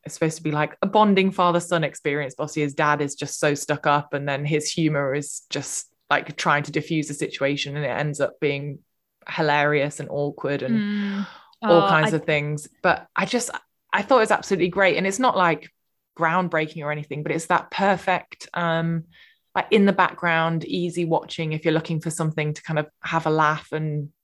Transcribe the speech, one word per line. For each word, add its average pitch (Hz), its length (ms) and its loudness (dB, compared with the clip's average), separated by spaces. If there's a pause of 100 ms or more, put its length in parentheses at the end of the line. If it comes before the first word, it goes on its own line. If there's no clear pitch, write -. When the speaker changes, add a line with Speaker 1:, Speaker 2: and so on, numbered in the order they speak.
Speaker 1:
it's - 120 -14
supposed 160 220 0
to - 60 -18
be, 151 80 -2
like, 151 300 -2
a 196 60 0
bonding 196 440 4
father 175 300 4
son 170 240 0
experience, 143 520 -4
but 170 60 -4
obviously 151 200 -2
his 139 100 -2
dad 147 280 2
is 143 140 -4
just - 240 -8
so 147 140 2
stuck 143 340 -2
up, 147 260 2
and 143 140 -4
then 139 160 -4
his 151 260 -2
humor 147 460 0
is - 340 -8
just, - 440 -8 (160)
like, 143 260 0
trying 147 280 0
to 147 100 -10
diffuse 151 340 -2
the 147 60 -8
situation, 143 640 -4
and 147 80 -4
it 127 40 -2
ends 139 300 -4
up - 220 -2
being 143 380 -2 (500)
hilarious 147 720 2
and 143 100 -10
awkward 143 520 -2
and 220 200 0
Speaker 2:
Mm. 202 420 -4 (360)
Speaker 1:
all 175 220 6
Speaker 2:
Oh, 196 40 2
Speaker 1:
kinds 160 240 4
Speaker 2:
I 160 60 0
Speaker 1:
of 156 80 -4
things. 147 420 -2 (160)
But - 320 2
I 190 100 0
just, 233 260 -4 (420)
I 196 80 2
thought 254 160 4
it 220 100 6
was 214 40 0
absolutely 185 360 2
great, 180 300 2
and 185 100 0
it's 196 100 -2
not, 254 200 2
like, 170 340 0 (460)
groundbreaking 160 680 0
or 147 80 -4
anything, 147 300 -8
but 165 100 -4
it's 165 140 -2
that - 240 0
perfect, - 840 -2
um, 165 480 0 (500)
like, - 160 -2
in 202 160 6
the 196 80 4
background, 165 720 0
easy 175 400 -2
watching 160 480 -2
if 156 100 -6
you're 160 120 2
looking 156 260 -2
for 165 80 -4
something 156 460 -2
to - 80 -18
kind 151 160 -2
of 151 80 -4 (160)
have 165 240 -2
a - 20 2
laugh 156 420 2
and 151 380 -4 (140)